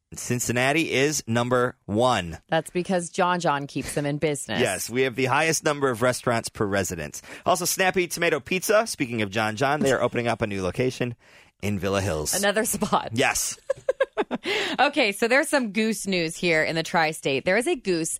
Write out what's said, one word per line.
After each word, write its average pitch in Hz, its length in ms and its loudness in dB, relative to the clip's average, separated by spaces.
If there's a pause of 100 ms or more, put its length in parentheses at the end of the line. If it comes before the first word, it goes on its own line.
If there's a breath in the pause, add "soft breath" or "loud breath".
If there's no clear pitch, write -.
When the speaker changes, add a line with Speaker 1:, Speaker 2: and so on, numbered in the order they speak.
(120)
Speaker 1:
Cincinnati 123 800 0
is 139 360 2
number 123 480 2 (100)
one. 101 540 0 (100)
Speaker 2:
That's 160 220 0
because 175 400 -2
John 180 280 0
John 143 280 0
keeps - 260 -6
them 147 140 -2
in 143 100 -2
business. 143 420 -2
Speaker 1:
Yes, 101 300 -2
we 123 140 2
have 131 120 0
the 131 100 2
highest 151 380 2
number 147 240 2
of 117 140 0
restaurants 123 480 0
per - 160 -2
resident. 90 560 -2 (240 loud breath)
Also, 175 200 2
Snappy 180 420 0
Tomato 160 320 0
Pizza, 208 480 2
speaking 120 340 -4
of 104 80 -2
John 107 260 0
John, 139 260 0
they 139 100 4
are 120 100 4
opening 120 260 0
up 117 140 0
a 113 60 -2
new 98 160 -4
location 123 500 -2 (480 soft breath)
in 104 160 -2
Villa 98 240 0
Hills. 78 320 -2
Speaker 2:
Another 202 320 0
spot. 196 480 -2
Speaker 1:
Yes. 120 500 0
<laughs> - 40 -20 (1120 loud breath)
Speaker 2:
Okay, 269 320 2
so 226 160 -2
there's 269 220 2
some 247 220 0
goose 220 340 0
news 170 300 0
here 160 280 2
in 156 120 0
the 165 80 0
tri-state. 156 600 0
There 185 120 2
is 240 100 0
a 349 80 0
goose 175 440 -2